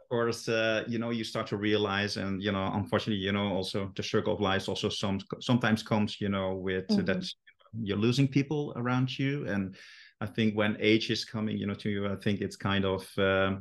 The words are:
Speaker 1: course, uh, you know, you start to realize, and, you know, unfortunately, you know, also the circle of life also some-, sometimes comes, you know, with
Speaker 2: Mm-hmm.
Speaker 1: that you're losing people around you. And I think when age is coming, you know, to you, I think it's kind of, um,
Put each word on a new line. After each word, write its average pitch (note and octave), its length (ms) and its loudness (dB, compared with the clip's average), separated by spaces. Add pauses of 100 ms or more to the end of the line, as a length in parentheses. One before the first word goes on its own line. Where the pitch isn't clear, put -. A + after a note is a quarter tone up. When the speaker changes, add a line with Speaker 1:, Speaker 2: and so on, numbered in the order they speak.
(120)
Speaker 1:
course, A#2 300 0 (180)
uh, A2 200 2 (120)
you A2+ 100 -2
know, A#2 160 -2
you A2 160 -4
start A2 180 -4
to G#2+ 60 0 (120)
realize, G#2 440 2 (100)
and, G2 100 -2 (120)
you G#2 100 2
know, F#2+ 100 0 (160)
unfortunately, G2+ 460 -2
you G2+ 100 0
know, G2+ 100 0 (100)
also F#2+ 220 -4 (180)
the G#2 60 -4 (100)
circle G#2 220 2
of F#2+ 40 -4 (120)
life F#2+ 200 0
also G2 180 -2
some-, G2 340 -2 (280)
sometimes A2+ 400 4
comes, G#2 200 2 (120)
you G2 120 0
know, F#2+ 140 0 (180)
with F#2+ 200 0
Speaker 2:
Mm-hmm. G3+ 220 2
Speaker 1:
that F#2 120 0 (680)
you're G2+ 200 2
losing C3 200 4 (100)
people D3 240 2 (200)
around B2+ 260 2 (120)
you. C#3 140 0 (200)
And G2+ 100 0 (600)
I - 100 -4
think A2 140 2 (120)
when G#2 160 0 (140)
age A2 240 4
is - 100 -4 (100)
coming, G#2+ 260 -2
you G2+ 60 -2
know, G2+ 160 -4
to G#2+ 60 -2
you, G2+ 120 -2 (140)
I - 80 -6
think G2+ 220 0
it's F#2+ 140 -8 (120)
kind G2 140 2
of, F#2+ 160 0 (300)
um, F#2+ 300 4